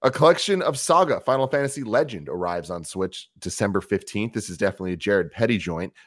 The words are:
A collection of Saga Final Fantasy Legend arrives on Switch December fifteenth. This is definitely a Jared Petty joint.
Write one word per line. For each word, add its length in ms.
A 80
collection 500
of 160
Saga 420
Final 280
Fantasy 360
Legend 460
arrives 400
on 140
Switch 460
December 420
fifteenth. 520
This 140
is 80
definitely 380
a 40
Jared 340
Petty 260
joint. 340